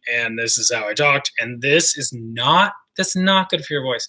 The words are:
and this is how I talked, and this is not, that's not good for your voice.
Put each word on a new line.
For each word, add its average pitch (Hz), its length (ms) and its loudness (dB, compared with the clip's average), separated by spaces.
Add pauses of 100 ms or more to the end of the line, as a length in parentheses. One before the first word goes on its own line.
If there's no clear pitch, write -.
(100)
and 117 260 -4
this 117 200 0
is 113 160 2
how 110 140 -4
I 107 60 -4
talked, 143 460 0
and 120 220 -8
this 147 360 4
is 139 160 -2
not, 127 600 2 (240)
that's - 180 0
not 185 340 2
good 165 160 -4
for - 80 -8
your 143 100 -2
voice. 127 260 -4